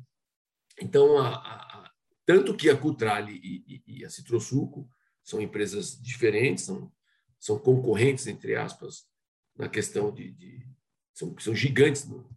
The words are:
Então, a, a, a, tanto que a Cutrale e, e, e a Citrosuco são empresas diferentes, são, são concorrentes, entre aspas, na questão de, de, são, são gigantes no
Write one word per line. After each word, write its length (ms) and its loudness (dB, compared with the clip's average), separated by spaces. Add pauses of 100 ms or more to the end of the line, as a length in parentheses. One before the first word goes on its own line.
(800)
Então, 380 6
a, 100 2
a, 280 -10
a, 340 -20 (340)
tanto 320 4
que 140 4
a 60 6
Cutrale 680 -2
e, 440 -14
e, 120 -18
e 60 -16
a 60 -16
Citrosuco 800 -4 (340)
são 180 -6
empresas 600 -6
diferentes, 640 0
são, 280 -10 (460)
são 200 -4
concorrentes, 680 4
entre 300 -6
aspas, 480 -10 (520)
na 120 -6
questão 440 -2
de, 200 -14
de, 340 -20 (480)
são, 240 -10
são 160 -4
gigantes 520 2
no 300 -14